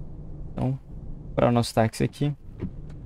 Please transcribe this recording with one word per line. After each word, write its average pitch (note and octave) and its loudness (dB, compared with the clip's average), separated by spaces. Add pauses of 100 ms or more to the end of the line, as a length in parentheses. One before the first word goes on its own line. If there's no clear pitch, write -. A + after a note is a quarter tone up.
(500)
Então, C3 0 (560)
para B2 6
o A#2+ 6
nosso A#2 4
táxi A2+ 4
aqui. C#3+ 0 (720)